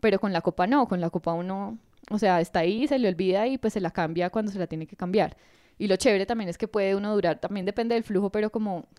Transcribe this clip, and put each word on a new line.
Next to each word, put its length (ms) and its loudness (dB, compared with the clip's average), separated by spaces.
Pero 200 4
con 120 -2
la 80 0
copa 280 0
no, 200 4
con 120 0
la 100 -2
copa 240 -4
uno, 420 -6
o 80 -2
sea, 220 4
está 200 0
ahí, 260 2
se 140 2
le 80 4
olvida 400 2
y, 100 -2
pues, 160 -2
se 60 -2
la 100 -2
cambia 400 -2
cuando 220 -2
se 80 -8
la 80 -4
tiene 180 -8
que 100 -20
cambiar. 400 0
Y 60 -2
lo 80 4
chévere 320 2
también 240 -4
es 80 -8
que 80 -4
puede 300 0
uno 180 -2
durar, 240 2
también 260 -6
depende 300 -2
del 80 0
flujo, 300 0
pero 180 0
como 380 -4